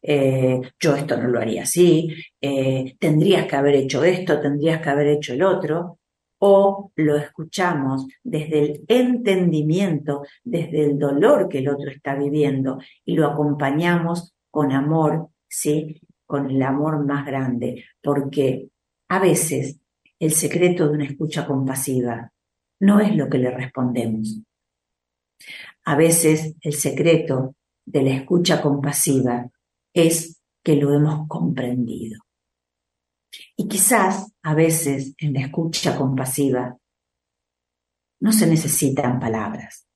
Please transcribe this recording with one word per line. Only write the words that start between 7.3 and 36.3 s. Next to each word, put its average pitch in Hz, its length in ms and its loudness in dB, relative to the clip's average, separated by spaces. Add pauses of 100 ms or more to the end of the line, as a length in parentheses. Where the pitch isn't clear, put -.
desde 151 380 -2
el 147 260 -2
entendimiento, 180 1400 0 (220)
desde 160 400 -2
el 143 140 0
dolor 147 500 2
que 143 100 -6
el 135 100 -2
otro 139 220 -6
está 135 240 -8
viviendo, 135 640 -2 (260)
y 170 100 -4
lo 156 120 2
acompañamos 160 1080 -2 (160)
con 143 200 0
amor, 151 600 0 (180)
¿sí? 151 520 -4 (260)
Con 139 240 -4
el 135 120 0
amor 147 420 -2
más 139 220 -4
grande, 131 580 -4 (180)
porque 139 680 -2 (400)
a 185 100 0
veces 151 640 0 (400)
el 156 120 0
secreto 170 540 2
de 147 80 2
una 147 120 -2
escucha 147 400 -6
compasiva 131 840 -4 (480)
no 202 220 4
es 214 160 2
lo 143 120 0
que 139 100 0
le 127 120 0
respondemos. 113 920 -4 (1400)
A 147 120 0
veces 160 640 4
el 147 140 -6
secreto 135 840 0 (300)
de - 160 0
la 131 80 4
escucha 165 520 0
compasiva 135 880 0 (420)
es 165 480 0 (220)
que 156 140 2
lo 143 160 2
hemos 151 360 0
comprendido. 120 920 -6 (1400)
Y - 120 -6
quizás 202 640 0 (100)
a 156 120 -2
veces 143 640 0
en 147 160 -2
la 135 60 0
escucha 151 560 -2
compasiva 131 800 -2 (1400)